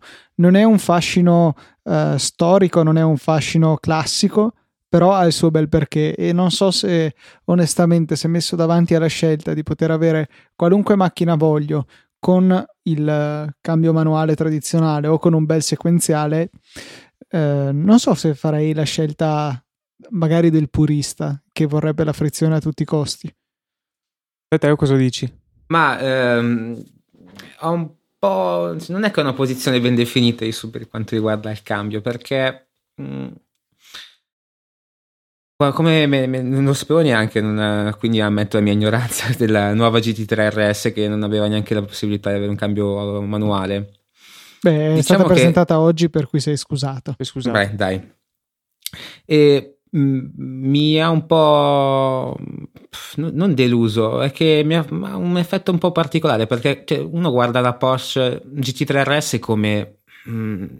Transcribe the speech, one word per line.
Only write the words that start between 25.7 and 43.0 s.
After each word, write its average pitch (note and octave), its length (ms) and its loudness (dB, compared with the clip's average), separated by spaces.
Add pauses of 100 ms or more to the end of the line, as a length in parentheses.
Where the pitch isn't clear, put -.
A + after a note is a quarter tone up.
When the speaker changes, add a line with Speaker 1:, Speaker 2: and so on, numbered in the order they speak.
Speaker 3:
ehm, A#2+ 800 -2 (800)
ho E3 100 -4
un E3 200 -4 (280)
po'... F3+ 580 -2 (120)
non F#3+ 160 -4
è G3+ 80 0
che - 80 -2
ho - 20 0
una C3+ 120 -2
posizione B2+ 460 -2
ben B2 140 0
definita A#2+ 500 0
io A2+ 60 -6
su A2+ 180 -10
per A#2 200 -16
quanto A2+ 260 -8
riguarda G#2+ 360 -2
il G#2 120 -12
cambio, G#2 380 -6
perché, C3 680 -6 (300)
mm, C3+ 280 -12 (2250)
qua-, C#3+ 120 2
come D#3+ 340 2
me, C3+ 200 0
me, C3 140 -4
non C3+ 240 -2
lo C#3 80 2
sapevo D3+ 300 0
neanche, A2+ 380 0
non, G#2+ 580 -2
quindi A2+ 220 0
ammetto G#2 360 0
la G#2+ 60 2
mia G#2 100 2
ignoranza A2 600 -2
<laughs> B2 40 -4
della G#2 380 0
nuova A2+ 260 2
G A2 120 -2
T G#2+ 120 -6
tre G#2+ 260 0
R G#2 240 0
S - 200 -4
che G#2 120 -2
non G#2+ 160 -4
aveva G#2 240 -2
neanche G#2+ 280 -2
la G#2 80 -2
possibilità G2+ 480 -6
di G2+ 60 -2
avere G2+ 140 -4
un G2+ 60 -4
cambio G2+ 640 -4